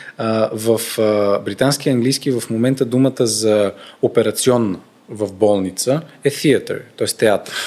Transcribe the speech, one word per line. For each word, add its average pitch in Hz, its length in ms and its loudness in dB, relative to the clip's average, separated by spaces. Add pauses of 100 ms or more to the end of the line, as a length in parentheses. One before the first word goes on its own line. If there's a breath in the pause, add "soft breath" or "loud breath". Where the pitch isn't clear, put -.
(180 loud breath)
А, 110 340 0
в, 110 460 0
а, 104 400 2
британски 127 500 -2
и 139 40 2
английски 131 380 0
в 120 200 -2
момента 127 340 0
думата 127 420 2
за 107 460 2 (300 loud breath)
операционна 110 760 2 (300)
в 104 240 -6
болница 101 680 0 (240 loud breath)
е 143 60 2
theater, 127 500 0 (160)
т.е. 110 100 -2
театър. - 480 0 (120)